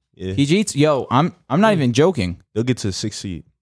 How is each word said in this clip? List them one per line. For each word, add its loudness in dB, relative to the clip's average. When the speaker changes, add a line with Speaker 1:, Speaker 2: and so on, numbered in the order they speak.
Speaker 1:
Yeah. -8
Speaker 2:
P 2
G, 2
t-, -6
yo, 2
I'm, 2
I'm 0
not 4
Speaker 1:
Yeah. 2
Speaker 2:
even 0
joking. 0
Speaker 1:
They'll -2
get 0
to -6
the -2
sixth -8
seed. -10